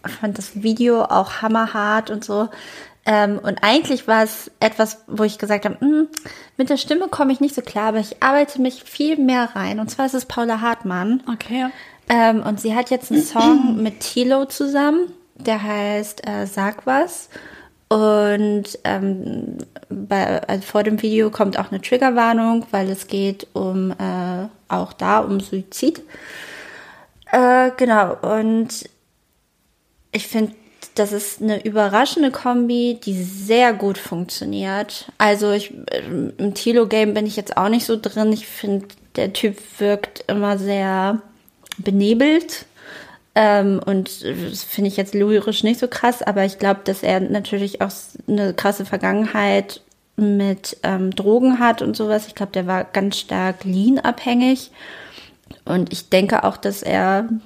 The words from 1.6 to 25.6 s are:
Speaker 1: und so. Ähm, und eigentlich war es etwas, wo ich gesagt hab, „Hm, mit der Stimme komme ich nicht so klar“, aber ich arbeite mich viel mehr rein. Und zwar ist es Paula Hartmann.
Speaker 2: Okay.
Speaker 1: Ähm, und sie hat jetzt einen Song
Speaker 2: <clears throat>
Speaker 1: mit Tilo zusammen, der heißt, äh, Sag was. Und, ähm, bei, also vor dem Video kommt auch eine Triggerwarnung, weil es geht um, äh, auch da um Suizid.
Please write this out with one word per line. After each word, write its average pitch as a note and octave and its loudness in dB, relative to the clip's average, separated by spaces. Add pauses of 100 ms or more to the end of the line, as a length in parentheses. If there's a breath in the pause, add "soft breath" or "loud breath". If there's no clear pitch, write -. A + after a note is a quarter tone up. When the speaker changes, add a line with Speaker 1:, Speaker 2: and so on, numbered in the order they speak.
Speaker 1:
und G#3+ -8
so. G#3+ -2 (560 loud breath)
Ähm, G#3 2
und G3+ -4
eigentlich B3+ 2
war A3 4
es - -8
etwas, A3 0
wo G#3+ -4
ich G#3 0
gesagt G#3 -2
hab, - -4
„Hm, D4+ 4 (480 loud breath)
mit C4 0
der C#4 4
Stimme F4+ 0
komme C#4 2
ich B3+ 0
nicht C#4 2
so A#3+ -4
klar“, G#3+ -2
aber A3 0
ich G#3+ -4
arbeite C#4+ 2
mich B3+ -2
viel D4+ -2
mehr B3+ 2
rein. G3 -4
Und A3 -4
zwar C4+ -2
ist C4 -2
es B3+ -2
Paula A#3 -2
Hartmann. A3+ -2
Speaker 2:
Okay. B3 -4 (420 loud breath)
Speaker 1:
Ähm, A3+ 4
und G#3 -4
sie A3 -2
hat B3 -2
jetzt B3+ -2
einen D4+ 4
Song B3+ 4
Speaker 2:
<clears throat> A3 -2
Speaker 1:
mit G#3+ -4
Tilo C4 0
zusammen, D4 0 (220)
der A3 -2
heißt, G#3 -4
äh, G#3 -4
Sag G3+ -4
was. C#4+ 0 (600 loud breath)
Und, G#3 2 (200)
ähm, G3 -4 (300)
bei, G3 -2
also G3 -2
vor G#3 0
dem G#3+ 0
Video A3 2
kommt G3 0
auch G3+ -4
eine G3 -4
Triggerwarnung, A#3 2
weil F#3+ 0
es F#3+ -6
geht G3 -2
um, F#3+ 0
äh, F#3 -4 (220)
auch F#3 -4
da G3 2
um G3 -2
Suizid. G3 -4 (1300 loud breath)